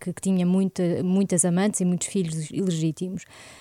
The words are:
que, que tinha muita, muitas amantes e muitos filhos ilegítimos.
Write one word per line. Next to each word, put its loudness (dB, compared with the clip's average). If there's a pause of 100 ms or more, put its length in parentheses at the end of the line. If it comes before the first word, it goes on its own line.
que, -8
que -8
tinha 2
muita, 2
muitas 2
amantes 0
e 2
muitos 0
filhos -4
ilegítimos. -2 (340)